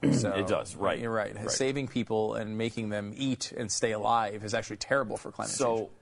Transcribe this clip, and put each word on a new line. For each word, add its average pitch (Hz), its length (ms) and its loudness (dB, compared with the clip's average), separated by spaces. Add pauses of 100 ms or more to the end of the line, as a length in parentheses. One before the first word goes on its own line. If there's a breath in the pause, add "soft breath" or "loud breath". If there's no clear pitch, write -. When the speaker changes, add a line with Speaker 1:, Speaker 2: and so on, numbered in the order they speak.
Speaker 1:
<clears throat> 143 100 6
Speaker 2:
So 113 200 4
Speaker 1:
It 95 160 0
does, 76 260 0
right. 85 240 2
Speaker 2:
You're 117 140 -2
right. 104 240 0
Speaker 1:
Right. 107 120 -6
Speaker 2:
Saving 135 380 0
people 110 480 0
and 110 240 -4
making 113 300 -2
them 104 280 -4
eat 131 400 -2
and 110 140 -4
stay 113 220 2
alive 107 500 2
is 107 120 -2
actually 110 240 -2
terrible 135 380 0
for - 140 -10
climate - 220 -6
Speaker 1:
So 117 240 2
Speaker 2:
change. 110 120 -2 (140)